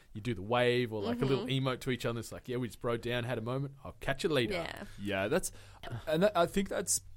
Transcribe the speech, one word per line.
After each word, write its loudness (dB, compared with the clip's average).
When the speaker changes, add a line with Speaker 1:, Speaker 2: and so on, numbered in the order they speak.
Speaker 1:
you -10
do -2
the -8
wave 4
or, -2
like, 0
a 2
little 2
Speaker 2:
Mm-hmm. 2
Speaker 1:
emote 0
to -2
each -2
other. 0
It's -8
like, -12
"Yeah, -2
we -2
just -10
broke 0
down, 0
had -2
a -4
moment. -4
I'll -12
catch -2
you 4
later." 2
Speaker 2:
Yeah. -4
Speaker 3:
Yeah, 0
that's, 0
and 4
that, 6
I 6
think 0
that's, 0